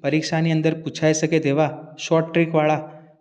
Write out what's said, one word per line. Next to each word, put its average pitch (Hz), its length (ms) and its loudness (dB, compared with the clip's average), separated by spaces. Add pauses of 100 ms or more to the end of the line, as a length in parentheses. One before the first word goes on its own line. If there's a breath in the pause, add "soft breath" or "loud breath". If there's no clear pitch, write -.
પરીક્ષાની 160 520 0
અંદર 160 300 0
પૂછાઈ 156 300 0
શકે 156 280 0
તેવા 143 580 -2
શોર્ટ 165 340 0
ટ્રીકવાળા 160 500 2 (380)